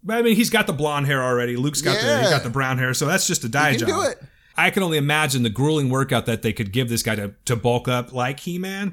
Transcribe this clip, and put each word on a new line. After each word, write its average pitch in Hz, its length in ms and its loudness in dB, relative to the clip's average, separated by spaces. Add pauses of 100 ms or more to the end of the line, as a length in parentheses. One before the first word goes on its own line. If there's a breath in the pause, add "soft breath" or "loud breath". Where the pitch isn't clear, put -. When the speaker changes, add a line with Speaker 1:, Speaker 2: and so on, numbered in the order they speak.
Speaker 1:
But 220 120 -2
I 240 60 2
mean, 233 120 6
he's 226 160 2
got 214 160 2
the 202 60 -2
blonde 143 340 0
hair 139 160 2
already. 120 340 0
Luke's 143 240 -2
got 147 140 0
the, 214 60 0
he's 262 240 2
Speaker 2:
Yeah. 196 60 4
Speaker 1:
got 143 120 2
the 123 80 -4
brown 131 260 0
hair, 127 160 0
so 139 140 0
that's 180 180 2
just - 200 -2
a 120 40 -4
dye 143 240 2
Speaker 2:
He 226 60 2
can - 80 0
Speaker 1:
job. 392 180 0
Speaker 2:
do 269 60 0
it. - 100 -12 (360 loud breath)
Speaker 1:
I 175 140 2
can 202 120 0
only 165 160 0
imagine 143 460 0
the 117 40 2
grueling 135 420 0
workout 131 360 0
that 113 160 -2
they 113 100 0
could 104 200 -4
give 123 160 0
this 113 160 -2
guy 113 100 -2
to, 101 200 -6 (100)
to 127 120 0
bulk 120 300 0
up 123 260 -2
like 127 280 -4
He-Man, 190 520 -6